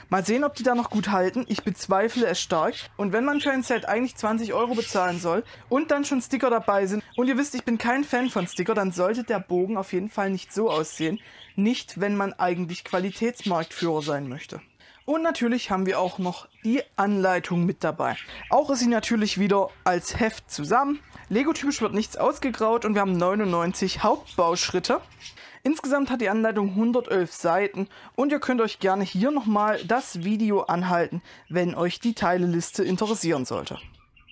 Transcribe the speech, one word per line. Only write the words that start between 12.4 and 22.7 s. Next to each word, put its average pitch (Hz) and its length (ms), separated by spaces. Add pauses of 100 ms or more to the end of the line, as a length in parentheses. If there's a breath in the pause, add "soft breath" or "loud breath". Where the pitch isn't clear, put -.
Qualitätsmarktführer 175 1200
sein 143 260
möchte. - 320 (440 loud breath)
Und 320 180
natürlich 247 480
haben 190 160
wir 190 120
auch 185 200
noch 180 280 (160)
die 233 200 (140)
Anleitung 185 680
mit - 180
dabei. 143 320 (360 loud breath)
Auch 294 180
ist 262 120
sie 247 60
natürlich 220 520
wieder 196 300 (140)
als 175 360
Heft - 320
zusammen. 262 480 (300 loud breath)
Lego-typisch 277 520
wird 202 140
nichts 214 200
ausgegraut 226 680